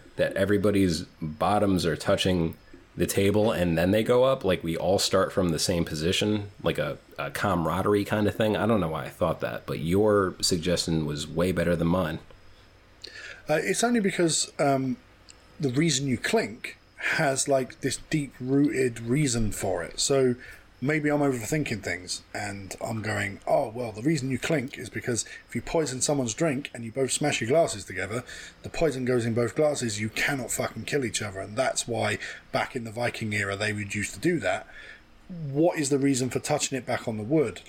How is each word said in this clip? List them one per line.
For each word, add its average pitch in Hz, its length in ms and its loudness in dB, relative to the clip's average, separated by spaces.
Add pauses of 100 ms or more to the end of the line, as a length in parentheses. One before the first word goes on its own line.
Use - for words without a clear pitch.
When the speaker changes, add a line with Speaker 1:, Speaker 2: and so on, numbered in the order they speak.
(160)
Speaker 1:
that 82 220 0
everybody's 98 640 2 (200)
bottoms 87 640 2
are 78 120 0
touching 92 580 2 (400)
the 87 100 0
table 101 460 4
and 85 260 2
then 87 140 4
they 110 140 4
go 123 180 4
up, 135 220 2
like, 90 180 2
we 82 140 -2
all 87 220 2
start - 340 2
from 92 160 2
the 78 100 0
same 85 240 2
position, 98 640 0 (140)
like 85 140 0
a, 71 200 -4 (220)
a 71 120 -6
camaraderie 92 760 2
kind 107 200 2
of 98 100 0
thing. 107 200 2
I 92 100 0
don't 110 140 4
know 85 80 0
why 78 160 -4
I - 60 -10
thought 82 320 -2
that, 60 240 -6
but 65 140 -4
your 95 600 4
suggestion 82 640 0
was 73 220 -4
way 85 240 0
better 87 240 2
than 85 120 2
mine. 85 320 0 (1300)
Speaker 2:
Uh, 156 120 4
it's 196 220 -2
only 240 160 4
because, 180 500 2 (100)
um, 135 360 2 (640)
the 139 120 0
reason 143 360 2
you 123 100 0
clink - 600 -2 (200)
has, 139 500 0
like, 135 340 0
this 131 160 -2 (120)
deep-rooted 131 880 0
reason 117 520 2
for 92 320 -2
it. 82 160 -8
So 131 340 4 (480)
maybe 147 280 2
I'm 147 100 2
overthinking 127 640 0
things, 90 400 -6 (100)
and 101 480 -8
I'm 113 220 -4
going, 101 440 -4
"Oh, 139 260 2
well, 117 180 -6
the 104 100 -10
reason 135 300 0
you 123 80 -2
clink - 400 -2
is 95 100 -10
because 113 340 -4 (240)
if - 60 -20
you 117 80 -4
poison 131 400 -2
someone's 131 320 0
drink 151 400 -2
and 120 100 -10
you 113 80 -10
both 135 200 -2
smash 147 300 0
your 110 60 -4
glasses 123 380 2
together, 92 380 -6 (400)
the - 60 -10
poison 131 360 0
goes 123 180 2
in 113 120 0
both 117 200 0
glasses, 123 460 0
you 107 80 -2
cannot 127 420 -4
fucking 113 340 -4
kill 143 200 -2
each 107 160 -4
other." 98 180 -8
And 98 160 -10
that's - 320 -2
why 107 300 0 (340)
back - 240 -2
in 120 100 -6
the 113 60 -12
Viking 110 420 -4
era, 101 220 -2
they 107 160 -2
would 104 220 -6
used 104 220 -6
to - 40 -14
do 165 200 2
that. 95 260 -2 (640)
What 160 480 0
is 143 140 0
the 143 80 4
reason 131 320 2
for 135 80 -2
touching - 360 -2
it 123 120 -6
back - 200 -4
on 110 100 -2
the 107 60 -4
wood? 120 460 0